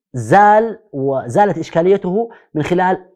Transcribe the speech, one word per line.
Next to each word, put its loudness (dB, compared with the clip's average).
زال 2
وزالت -2
إشكاليته -2
من -4
خلال -2